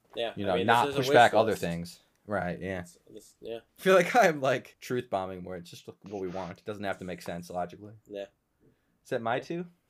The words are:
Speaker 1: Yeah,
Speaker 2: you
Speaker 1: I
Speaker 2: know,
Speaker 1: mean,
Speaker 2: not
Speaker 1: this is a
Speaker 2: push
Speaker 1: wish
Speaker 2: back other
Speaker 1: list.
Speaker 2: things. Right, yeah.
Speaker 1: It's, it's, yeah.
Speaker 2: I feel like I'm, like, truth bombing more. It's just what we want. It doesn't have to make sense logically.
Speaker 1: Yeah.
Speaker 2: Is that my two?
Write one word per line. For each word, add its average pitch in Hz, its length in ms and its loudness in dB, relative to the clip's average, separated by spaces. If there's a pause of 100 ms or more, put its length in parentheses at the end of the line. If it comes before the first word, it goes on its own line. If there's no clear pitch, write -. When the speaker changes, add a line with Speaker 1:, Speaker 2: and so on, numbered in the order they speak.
(160)
Speaker 1:
Yeah, 113 180 -4
Speaker 2:
you 101 100 -6
Speaker 1:
I 98 40 0
Speaker 2:
know, 92 80 2
Speaker 1:
mean, 92 100 0
Speaker 2:
not 117 200 6
Speaker 1:
this 139 80 -4
is - 20 -2
a - 20 2
Speaker 2:
push 127 120 0
Speaker 1:
wish 143 40 4
Speaker 2:
back 120 180 10
other 110 200 4
Speaker 1:
list. 85 80 -2
Speaker 2:
things. 85 400 -6 (260)
Right, 92 340 -4
yeah. 92 200 -6
Speaker 1:
It's, - 180 -18 (160)
it's, - 260 -20
yeah. 113 180 -12 (200)
Speaker 2:
I - 40 -18
feel 185 120 6
like 175 220 4
I'm, 170 240 6
like, 131 400 -2
truth - 300 -6
bombing 95 340 -4
more. 90 100 -10
It's 87 160 -14
just - 160 -20
what 113 100 -18 (240)
we 95 60 -4
want. 90 320 -8
It - 60 -20
doesn't 104 180 -10
have 95 160 -4
to 95 60 -12
make 90 180 -10
sense 87 280 -10
logically. 90 420 -8 (160)
Speaker 1:
Yeah. 101 180 -10 (800)
Speaker 2:
Is - 60 -20
that 127 120 -2
my 117 160 0
two? 170 280 -8 (240)